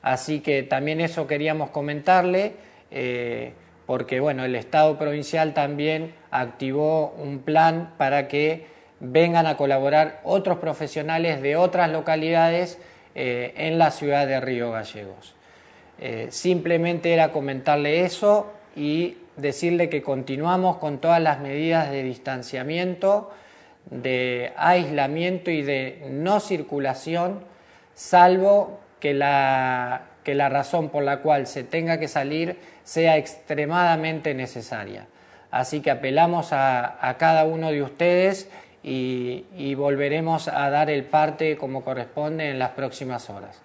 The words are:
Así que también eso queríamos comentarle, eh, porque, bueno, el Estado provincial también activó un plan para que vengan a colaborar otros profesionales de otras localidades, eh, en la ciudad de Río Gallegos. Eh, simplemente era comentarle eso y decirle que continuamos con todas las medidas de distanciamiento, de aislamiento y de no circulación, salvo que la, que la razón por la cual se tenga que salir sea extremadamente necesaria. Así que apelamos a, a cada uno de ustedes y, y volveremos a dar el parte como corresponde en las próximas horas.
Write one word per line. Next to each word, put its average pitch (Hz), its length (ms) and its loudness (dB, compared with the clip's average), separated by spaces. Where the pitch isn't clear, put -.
Así 135 400 -2
que 135 220 0
también 143 360 -2
eso 165 280 -2
queríamos 151 420 -2
comentarle, 180 840 2
eh, 123 640 -6
porque, 127 320 -2
bueno, 135 260 0
el 127 100 -2
Estado 151 440 2
provincial 151 560 -2
también 151 580 -2
activó 139 880 -2
un 143 220 -8
plan 165 580 2
para 139 300 0
que 151 400 -2
vengan 160 480 4
a 147 100 0
colaborar 143 680 2
otros 185 360 0
profesionales 156 800 -2
de 143 140 0
otras 180 340 2
localidades, 165 880 2
eh, 123 380 -4
en 160 220 -2
la 160 100 6
ciudad 143 380 0
de 135 120 0
Río 120 320 -4
Gallegos. 104 640 -12
Eh, - 300 -8
simplemente 170 840 0
era 160 180 4
comentarle 147 720 0
eso 208 480 2
y 156 420 -2
decirle 170 520 0
que 143 140 -4
continuamos 156 720 -2
con 147 220 -6
todas 170 200 4
las 151 200 2
medidas 147 500 0
de 139 140 -4
distanciamiento, 160 1300 -2
de 127 680 -4
aislamiento 165 960 0
y 151 140 -2
de 135 480 -4
no 175 280 0
circulación, 165 1000 -4
salvo 185 880 6
que 143 160 -2
la, 131 920 0
que 143 120 -2
la 139 140 2
razón 147 400 0
por 147 140 -2
la 139 180 -2
cual 143 260 2
se 131 160 -10
tenga 165 360 -2
que 156 80 -4
salir 156 520 -4
sea 160 340 4
extremadamente 156 1160 0
necesaria. 110 720 -10
Así 127 320 -2
que 147 80 0
apelamos 156 640 2
a, 127 560 0
a 127 80 -4
cada 160 280 6
uno 160 260 -2
de 147 100 -2
ustedes 180 680 2
y, 127 600 -6
y 139 180 -6
volveremos 143 720 0
a 143 220 0
dar 151 200 2
el 139 140 0
parte 156 540 0
como 131 260 -8
corresponde 147 640 -6
en 131 100 -6
las 127 100 0
próximas 127 600 -8
horas. 98 360 -16